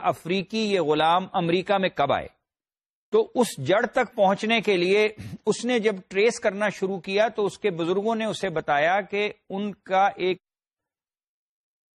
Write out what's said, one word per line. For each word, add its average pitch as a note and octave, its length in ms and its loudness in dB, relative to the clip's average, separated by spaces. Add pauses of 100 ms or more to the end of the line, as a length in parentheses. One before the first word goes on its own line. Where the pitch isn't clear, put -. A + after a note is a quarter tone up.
افریقی G3 680 -2
یہ F#3 80 2
غلام D#3+ 520 2
امریکہ F#3 460 0
میں F#3 160 0
کب C3+ 180 0
آئے۔ E2+ 140 -2 (840)
تو G#3+ 80 4 (140)
اس A#3+ 140 2 (180)
جڑ F#3+ 200 4
تک B3 280 -2
پہنچنے G#3+ 460 2
کے G3+ 160 2
لیے G3 320 4 (380)
اس G#3+ 180 -2
نے B3 140 0
جب G#3 180 0 (120)
ٹریس G3+ 320 0
کرنا G3+ 280 -2
شروع F#3+ 320 -4
کیا G3+ 280 0
تو G#3+ 160 -2
اس - 140 -4
کے G#3 120 0
بزرگوں F#3+ 440 -2
نے A3 100 -4
اسے F#3+ 240 -4
بتایا D#3 520 0
کہ G3+ 320 -4 (160)
ان G3 240 -6 (100)
کا F#3+ 220 2 (120)
ایک F3+ 220 -2 (1600)